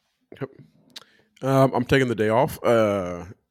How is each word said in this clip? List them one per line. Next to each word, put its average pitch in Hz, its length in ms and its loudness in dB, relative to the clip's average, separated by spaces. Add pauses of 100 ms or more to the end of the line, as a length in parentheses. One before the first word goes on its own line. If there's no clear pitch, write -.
(400)
Yep. 135 100 -12 (920)
Um, 135 320 2
I'm 120 100 -2
taking 135 240 2
the 113 60 -4
day 107 140 -2
off, 127 340 -2
uh, 101 640 0 (260)